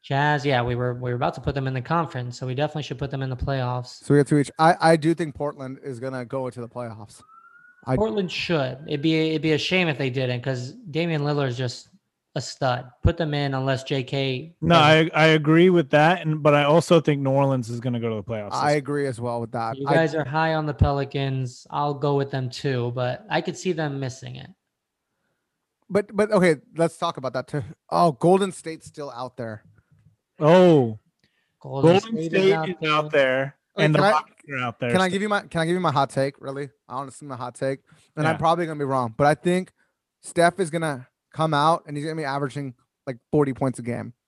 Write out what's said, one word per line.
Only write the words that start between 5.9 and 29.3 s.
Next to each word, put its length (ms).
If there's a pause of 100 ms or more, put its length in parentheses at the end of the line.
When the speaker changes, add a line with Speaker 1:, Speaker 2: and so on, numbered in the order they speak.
Speaker 2:
gonna 240
go 220
into 140
the 80
playoffs. 520 (680)
I 100
Speaker 1:
Portland 340
should. 560
It'd 160
be, 280
it'd 120
be 100
a 60
shame 300
if 100
they 100
didn't, 340
'cause 300 (180)
Damian 320
Lillard 260
is 100
just 300 (460)
a 60
stud. 500 (120)
Put 160
them 160
in 180
unless 320
J 180
K 600
Speaker 3:
No, 140
Speaker 1:
doesn't. 380
Speaker 3:
I, 100
I 40
agree 400
with 220
that, 360
and, 160
but 120
I 100
also 360
think 200
New 100
Orleans 380
is 100
gonna 220
go 80
to 80
the 80
playoffs 280
Speaker 2:
I 200
Speaker 3:
this 60
Speaker 2:
agree 280
as 140
well 200
with 120
that. 240
Speaker 1:
You 100
Speaker 2:
I 80
Speaker 1:
guys 200
are 100
high 300
on 120
the 80
Pelicans. 960
I'll 240
go 220
with 140
them 200
too, 440
but 360
I 100
could 160
see 160
them 280
missing 360
it. 120 (1400)
Speaker 2:
But, 260
but 160
okay, 240 (200)
let's 200
talk 220
about 160
that 140
too. 140 (280)
Oh, 220
Golden 380
State's 360
still 240
out 260